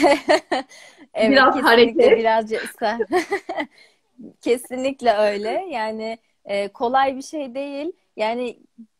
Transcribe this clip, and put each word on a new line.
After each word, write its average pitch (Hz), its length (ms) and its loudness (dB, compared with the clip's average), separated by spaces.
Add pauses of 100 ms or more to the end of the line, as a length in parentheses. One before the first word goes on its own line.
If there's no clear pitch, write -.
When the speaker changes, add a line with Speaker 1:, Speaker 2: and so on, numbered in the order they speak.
(1160)
Speaker 1:
Evet, 220 160 2
Speaker 2:
Biraz 269 240 6
Speaker 1:
kesinlikle 262 120 -2
Speaker 2:
hareket. 233 500 6
Speaker 1:
biraz 220 340 0
cesaret. 220 600 -6
<laughs> - 1300 -8
Kesinlikle 254 720 -2
öyle. 214 580 -2
Yani, 220 480 -8 (260)
e, 202 240 -6
kolay 262 480 -2
bir 269 60 -12
şey 285 320 -10
değil. 285 380 -10 (240)
Yani 233 420 -6 (420)